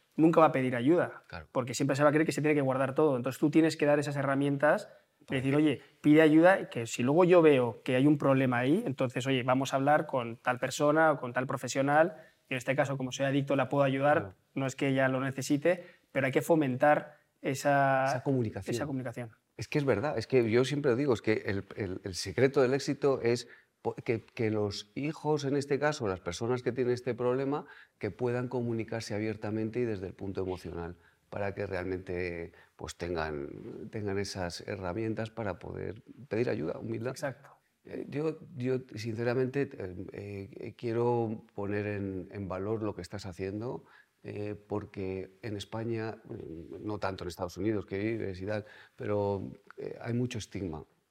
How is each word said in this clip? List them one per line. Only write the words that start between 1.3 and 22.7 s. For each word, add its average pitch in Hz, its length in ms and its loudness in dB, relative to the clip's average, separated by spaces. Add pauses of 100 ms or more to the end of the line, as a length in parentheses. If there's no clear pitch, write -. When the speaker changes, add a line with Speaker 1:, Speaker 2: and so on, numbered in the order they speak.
Speaker 1:
porque 127 220 -2
siempre 143 220 0
se 143 80 2
va 151 60 8
a - 20 4
creer 156 140 4
que 151 60 0
se 143 100 -2
tiene 151 140 4
que 147 60 2
guardar 131 340 0
todo. 156 220 4
Entonces, 123 220 -4
tú 151 100 4
tienes 160 280 4
que 151 80 0
dar 147 140 6
esas 143 160 -2
herramientas 139 720 2 (300)
de - 80 -20
Speaker 2:
Para 135 100 -2
Speaker 1:
decir, 135 140 0
Speaker 2:
que 143 60 4
Speaker 1:
"Oye, 151 240 4 (200)
pide 151 220 8
ayuda", 160 360 8
y - 100 -6
que 117 180 -6
si - 160 -4
luego 151 220 6
yo 175 180 8
veo 127 400 4
que 127 120 0
hay 135 120 6
un 151 100 6
problema 135 400 4
ahí, 143 300 2
entonces, 131 400 -2
oye, 131 160 2
vamos 131 300 2
a 139 40 2
hablar 151 300 2
con 117 300 -4
tal 123 220 -2
persona 147 520 2
o 143 80 -2
con 123 120 -8
tal 127 140 -2
profesional, 139 720 2 (340)
y 139 60 -6
en - 20 -2
este 131 180 -2
caso, 135 220 0
como 131 140 -6
soy 139 160 -2
adicto, 139 280 0
la 131 140 2
puedo 139 140 4
ayudar, 139 360 4
Speaker 2:
Claro. 95 160 -8 (200)
Speaker 1:
no 135 100 -2
es 131 100 -4
que 143 140 -2
ella 131 200 4
lo 131 120 0
necesite, 143 640 0 (260)
pero 135 140 0
hay 131 60 0
que 143 100 2
fomentar 147 800 2 (200)
esa, 139 640 2
Speaker 2:
Esa 131 180 -2
comunicación. 127 520 -2
Speaker 1:
esa 123 120 -2
comunicación. 123 440 -8 (260)
Speaker 2:
Es 113 100 -8
que - 100 0
es 143 80 0
verdad, 113 320 2
es 113 100 -4
que 123 220 4
yo 120 160 6
siempre 143 300 2
digo, 135 180 2
es 107 80 -2
que 110 120 2 (120)
el, 98 200 -4 (100)
el, 95 280 -6
el 95 120 -8
secreto 131 460 2
del 127 120 4